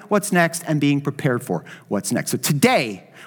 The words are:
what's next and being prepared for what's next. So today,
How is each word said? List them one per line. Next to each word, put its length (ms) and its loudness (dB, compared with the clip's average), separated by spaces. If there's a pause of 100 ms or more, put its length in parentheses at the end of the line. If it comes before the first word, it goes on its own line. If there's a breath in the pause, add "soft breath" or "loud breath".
what's 240 0
next 340 2
and 160 0
being 200 2
prepared 420 -2
for 220 -4 (240 loud breath)
what's 240 -2
next. 180 -4
So 60 -2
today, 760 0 (160 loud breath)